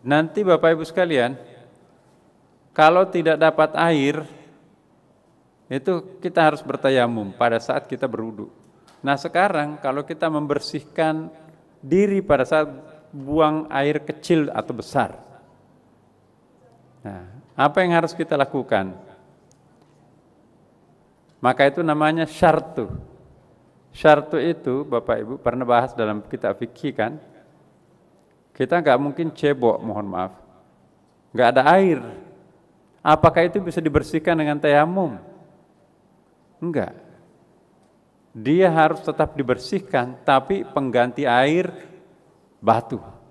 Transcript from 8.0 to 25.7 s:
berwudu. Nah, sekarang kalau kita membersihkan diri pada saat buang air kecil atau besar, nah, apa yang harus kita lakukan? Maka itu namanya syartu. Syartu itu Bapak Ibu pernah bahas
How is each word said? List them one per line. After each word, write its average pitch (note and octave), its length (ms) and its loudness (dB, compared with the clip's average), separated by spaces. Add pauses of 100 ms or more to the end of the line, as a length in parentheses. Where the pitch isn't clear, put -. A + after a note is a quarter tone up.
berwudu. A2 480 -8 (480)
Nah, C#3 160 0
sekarang D3+ 640 -2
kalau C#3 240 -4
kita D#3+ 240 -4
membersihkan D#3 1040 -4 (480)
diri G3 400 2
pada C#3+ 240 2
saat D3+ 240 0 (440)
buang D3+ 600 0
air C#3+ 280 0
kecil D3+ 520 -2
atau A2 240 -6
besar, A#2 400 -4 (1800)
nah, F#2+ 240 -16 (320)
apa D3 280 2
yang F3 120 0
harus E3 160 0
kita D#3+ 240 -4
lakukan? A#2 560 -2 (2500)
Maka C#3 320 2
itu F3 80 -6
namanya D#3 480 0
syartu. D3 640 0 (1000)
Syartu D3+ 460 4
itu D3 480 -4
Bapak A#2 400 -2
Ibu A#2 160 -12
pernah B2+ 240 -2
bahas A#2+ 320 2